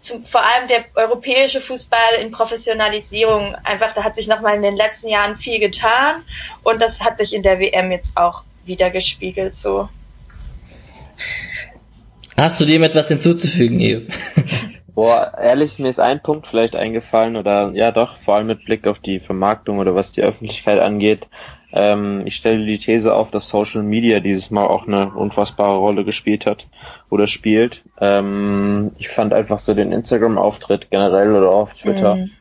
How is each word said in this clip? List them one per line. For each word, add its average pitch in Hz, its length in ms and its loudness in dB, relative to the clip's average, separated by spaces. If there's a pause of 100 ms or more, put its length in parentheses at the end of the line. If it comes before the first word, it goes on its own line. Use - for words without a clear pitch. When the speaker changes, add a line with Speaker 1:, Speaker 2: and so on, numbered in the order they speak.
Speaker 1:
zum, 233 240 -14
vor 240 180 0
allem 247 260 2
der 233 160 2 (100)
europäische 262 680 0
Fußball 233 600 0
in 220 100 -8
Professionalisierung 214 1300 -2
einfach, 208 300 -2
da 208 100 -4
hat 214 100 -4
sich 208 140 -6
nochmal 214 260 2
in 208 80 -2
den 202 140 0
letzten 214 320 -2
Jahren 208 280 0
viel 226 220 -6
getan 240 640 0 (400)
und 226 180 0
das 226 220 0
hat 233 160 0
sich 202 160 -4
in 196 80 -4
der 190 160 4
W 190 120 0
M 185 200 0
jetzt - 260 -6
auch 175 280 -2 (200)
wieder 180 260 -2
gespiegelt, 185 680 -6
so. 98 320 -4 (2500)
Speaker 2:
Hast 160 240 2
du 151 60 4
dem 160 180 6
etwas 202 240 2
hinzuzufügen, 147 720 2
Ejo? 110 220 0 (480)
<laughs> - 440 -8
Speaker 3:
Boah, 113 380 4 (100)
ehrlich, 139 360 2
mir 135 100 -2
ist 127 120 -2
ein 131 220 2
Punkt 151 240 -4
vielleicht 113 300 0
eingefallen 113 600 0
oder, 101 380 0
ja 110 160 2
doch, 120 260 0
vor 104 200 0
allem 107 100 0
mit 110 180 -4
Blick 110 220 -2
auf 104 120 -2
die 95 220 -6
Vermarktung 101 580 -2
oder 92 160 0
was 95 180 -2
die 104 100 -2
Öffentlichkeit 104 560 -2
angeht. 104 500 0 (440)
Ähm, 101 540 0
ich 95 100 -10
stelle 113 280 0
die 107 140 -2
These 110 360 2
auf, 110 160 0
dass 104 180 -6
Social 107 340 -2
Media 110 380 2
dieses 95 300 -2
Mal 104 160 0
auch - 200 0
eine 98 240 0
unfassbare 101 680 -2
Rolle 101 280 0
gespielt 107 420 -2
hat 107 200 -4 (440)
oder 104 160 2
spielt. 113 560 0 (180)
Ähm, 101 1000 0
ich - 100 -12
fand 104 260 0
einfach 104 240 0
so 107 160 0
den 98 180 0
Instagram-Auftritt 104 1000 0
generell 101 440 4
oder 95 160 6
auch 101 120 4
auf 104 120 -6
Twitter, 139 420 0
Speaker 1:
Mhm. 185 140 -6 (100)